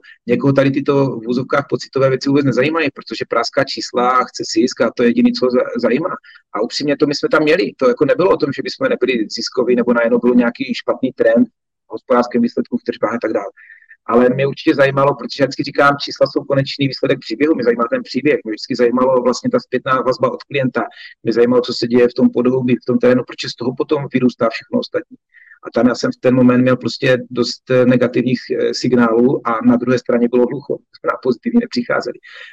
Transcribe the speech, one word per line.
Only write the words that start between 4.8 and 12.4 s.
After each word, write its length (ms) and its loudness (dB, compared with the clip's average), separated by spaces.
a 140 2
to 80 0
je 60 4
jediný, 240 4
co 160 -2
za-, 320 -2
zajímá. 280 0
A 80 -6
upřímně 360 -2
to 100 2
my 80 -2
jsme 140 -2
tam 140 2
měli. 340 0
To 100 0
jako 180 2
nebylo 240 2
o 80 2
tom, 160 -2
že 80 -8
bychom 280 -4
nebyli 460 -2
ziskoví 400 -2
nebo 180 0
najednou 260 2
byl 160 2
nějaký 380 0
špatný 380 -4
trend 360 2
v 440 -20
hospodářském 500 -2